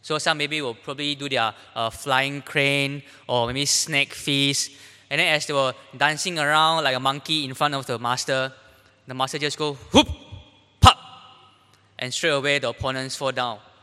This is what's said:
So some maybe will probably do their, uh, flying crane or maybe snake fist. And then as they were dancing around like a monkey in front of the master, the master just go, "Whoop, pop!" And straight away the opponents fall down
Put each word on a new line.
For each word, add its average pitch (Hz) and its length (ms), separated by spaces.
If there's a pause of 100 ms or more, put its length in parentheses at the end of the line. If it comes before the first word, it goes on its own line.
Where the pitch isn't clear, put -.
So 156 160
some 156 200
maybe 147 240
will 123 120
probably 143 420
do 139 140
their, 113 240 (200)
uh, 113 180
flying 139 500
crane 139 600 (220)
or 120 220
maybe 131 160
snake 143 500
fist. 139 580 (380)
And 147 120
then 170 120
as 151 120
they 151 80
were 135 200 (220)
dancing 151 420
around 156 460
like 131 140
a - 20
monkey 143 460
in 131 80
front 147 200
of 135 120
the 120 120
master, 131 540 (560)
the 127 60
master 131 260
just 147 180
go, 151 180
"Whoop, - 340 (720)
pop!" 240 160 (1000)
And 127 160
straight 165 180
away 143 280
the 127 80
opponents 131 480
fall 135 160
down 123 280 (240)